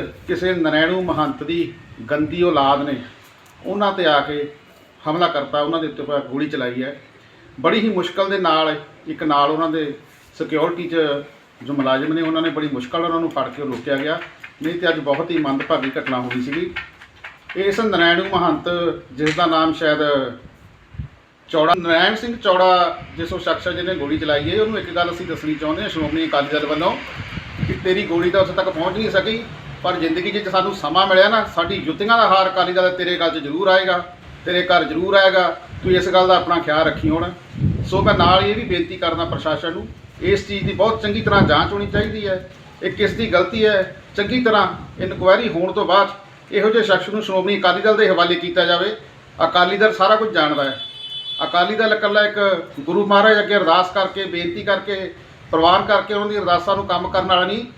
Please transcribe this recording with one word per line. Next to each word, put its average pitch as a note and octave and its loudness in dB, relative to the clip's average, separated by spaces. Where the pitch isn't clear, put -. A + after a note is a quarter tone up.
ਕਿਸੇ F3+ -2
ਨਰੈਣੂ E3 0
ਮਹੰਤ D3 -2
ਦੀ E3 -4
ਗੰਦੀ D3+ 0
ਔਲਾਦ C#3+ 2
ਨੇ C#3+ -4
ਉਹਨਾਂ G3+ -2
'ਤੇ F3+ 0
ਆ D3 4
ਕੇ D3 -4
ਹਮਲਾ E3+ 0
ਕਰਤਾ, D3 -2
ਉਹਨਾਂ D#3+ -2
ਦੇ D#3 -4
ਉੱਤੇ C#3+ -10
ਗੋਲੀ C#3+ -4
ਚਲਾਈ B2+ -4
ਹੈ। C#3 -8
ਬੜੀ F#3 2
ਹੀ A3 0
ਮੁਸ਼ਕਲ F#3+ -2
ਦੇ G3 -2
ਨਾਲ D#3 2
ਇੱਕ D#3 -10
ਨਾਲ D3 2
ਉਹਨਾਂ D#3+ 0
ਦੇ D#3 -2
ਸਿਕਿਉਰਿਟੀ E3+ -2
'ਚ E3 -4
ਜੋ C3+ -8
ਮੁਲਾਜ਼ਮ C3+ 0
ਨੇ, E3 0
ਉਹਨਾਂ D#3+ -2
ਨੇ E3 0
ਬੜੀ D3+ -4
ਮੁਸ਼ਕਲ E3 -4
ਉਹਨਾਂ E3 -2
ਨੂੰ E3 -2
ਫੜ B2+ -4
ਕੇ C#3+ -12
ਰੋਕਿਆ C3 -4
ਗਿਆ, D3+ -4
ਨਹੀਂ E3+ -4
ਤੇ F3 0
ਅੱਜ D#3 0
ਬਹੁਤ C#3+ -2
ਹੀ E3 0
ਮੰਦਭਾਗੀ C#3 -2
ਘਟਨਾ C3 -4
ਹੋਈ B2 -6
ਸੀਗੀ। E3 -4
ਇਸ G3 0
ਨਰੈਣੂ F3 2
ਮਹੰਤ, E3+ 0
ਜਿਸ D3+ -2
ਦਾ F3 2
ਨਾਮ D#3+ 2
ਸ਼ਾਇਦ D3+ 0
ਚੌੜਾ, E3 4
ਨਰਾਇਣ E3+ 2
ਸਿੰਘ A#3 -6
ਚੌੜਾ, F3+ 4
ਜਿਸ E3 -8
ਉਹ F3+ -4
ਸ਼ਖਸ E3 -2
ਹੈ F3 -4
ਜਿਹਨੇ F3 -4
ਗੋਲੀ D3 -4
ਚਲਾਈ D3+ 0
ਹੈ, G3+ 0
ਉਹਨੂੰ G#3+ -2
ਇੱਕ F3 -8
ਗੱਲ F3 0
ਅਸੀਂ E3+ -8
ਦੱਸਣੀ D#3 -4
ਚਾਹੁੰਦੇ D#3 -4
ਹਾਂ G3+ -4
ਸ਼੍ਰੋਮਣੀ D#3+ -2
ਅਕਾਲੀ C#3+ 0
ਦਲ D3+ -2
ਵੱਲੋਂ D#3 0
ਕਿ - -2
ਤੇਰੀ F#3+ 2
ਗੋਲੀ E3+ 0
ਤਾਂ F#3+ 2
ਉੱਥੇ F#3 -2
ਤੱਕ F#3+ -2
ਪਹੁੰਚ F3+ -4
ਨਹੀਂ G#3+ -2
ਸਕੀ, G#3+ 0
ਪਰ E3 -2
ਜ਼ਿੰਦਗੀ E3 -2
'ਚ G3+ -4
ਸਾਨੂੰ F#3+ 0
ਸਮਾਂ F3 2
ਮਿਲਿਆ F#3+ 6
ਨਾ, A3 2
ਸਾਡੀ F3 -2
ਜੁੱਤੀਆਂ G3+ 0
ਦਾ A3 6
ਹਾਰ F#3+ 4
ਅਕਾਲੀ F3+ 0
ਦਲ F#3 4
ਤੇਰੇ F3+ -2
ਗਲ E3 2
'ਚ D#3+ -6
ਜ਼ਰੂਰ E3 -2
ਆਏਗਾ, F#3 4
ਤੇਰੇ F3+ 0
ਘਰ F3 4
ਜ਼ਰੂਰ E3+ -2
ਆਏਗਾ। F#3+ 6
ਤੂੰ F#3 2
ਇਸ F3+ 2
ਗੱਲ F#3 6
ਦਾ F3 8
ਆਪਣਾ E3+ 2
ਖਿਆਲ D#3 2
ਰੱਖੀ C#3+ -2
ਹੁਣ। E3+ -2
ਸੋ F#3+ 0
ਮੈਂ G3+ 4
ਨਾਲ F#3 4
ਇਹ G#3 0
ਵੀ A#3 -6
ਬੇਨਤੀ F3 -4
ਕਰਦਾ E3 -2
ਪ੍ਰਸ਼ਾਸਨ D#3 -4
ਨੂੰ, G3 -10
ਇਸ G3 0
ਚੀਜ਼ G3+ -6
ਦੀ G3+ -2
ਬਹੁਤ A3 2
ਚੰਗੀ G#3 -2
ਤਰ੍ਹਾਂ G3+ 4
ਜਾਂਚ E3 4
ਹੋਣੀ G3+ -4
ਚਾਹੀਦੀ G#3 -2
ਹੈ। F#3 -4
ਇਹ F#3 -4
ਕਿਸ G3+ -2
ਦੀ G#3+ -2
ਗਲਤੀ F3+ 2
ਹੈ, G3 0
ਚੰਗੀ A#3 0
ਤਰ੍ਹਾਂ G#3 4
ਇਨਕੁਆਇਰੀ F#3+ 2
ਹੋਣ F3+ -2
ਤੋਂ G3+ 0
ਬਾਅਦ F#3+ 4
ਇਹੋ G#3 2
ਜਿਹੇ A3+ 4
ਸ਼ਖਸ F#3+ 0
ਨੂੰ G#3 -4
ਸ਼੍ਰੋਮਣੀ F#3+ 0
ਅਕਾਲੀ F3+ 2
ਦਲ G#3+ 4
ਦੇ G#3+ 4
ਹਵਾਲੇ F3 4
ਕੀਤਾ F3 0
ਜਾਵੇ। F3 0
ਅਕਾਲੀ F3+ 2
ਦਲ G#3+ 4
ਸਾਰਾ G3+ 4
ਕੁਝ A3 0
ਜਾਣਦਾ D3+ 2
ਹੈ। C3+ -4
ਅਕਾਲੀ F3+ 0
ਦਲ A3 2
ਇਕੱਲਾ G#3 2
ਇੱਕ G#3 -4
ਗੁਰੂ F#3 0
ਮਹਾਰਾਜ G#3 6
ਅੱਗੇ G#3 2
ਅਰਦਾਸ F3+ 4
ਕਰਕੇ, F#3+ -2
ਬੇਨਤੀ F3 -6
ਕਰਕੇ, F#3+ -4
ਪ੍ਰਵਾਨ F3 4
ਕਰਕੇ G#3 0
ਉਹਨਾਂ G#3 -2
ਦੀ G#3 -4
ਅਰਦਾਸਾਂ F#3 0
ਨੂੰ G3 -4
ਕੰਮ F3 -2
ਕਰਨ F#3 -2
ਵਾਲਾ F3+ 2
ਨਹੀਂ। A3+ -4